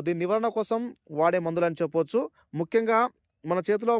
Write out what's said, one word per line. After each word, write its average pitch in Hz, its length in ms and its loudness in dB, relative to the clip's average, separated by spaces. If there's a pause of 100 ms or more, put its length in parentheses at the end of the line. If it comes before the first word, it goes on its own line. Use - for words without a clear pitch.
దీని 170 180 -2
నివారణ 220 340 0
కోసం 226 240 -2 (380)
వాడే 175 200 4
మందులు 170 300 0
అని 160 120 -6
చెప్పొచ్చు. 165 400 0 (400)
ముఖ్యంగా 226 380 2 (440)
మన 170 160 0 (100)
చేతిలో 226 300 2